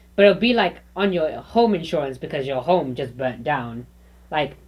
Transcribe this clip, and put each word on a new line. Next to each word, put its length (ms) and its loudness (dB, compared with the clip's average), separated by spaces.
but 80 8
it'll 120 6
be, 160 2
like, 260 0
on 160 0
your 180 0
home 420 0
insurance 440 -4
because 280 -6
your 160 -4
home 340 2
just 220 -8
burnt 280 -6
down. 420 -4
Like, 280 -4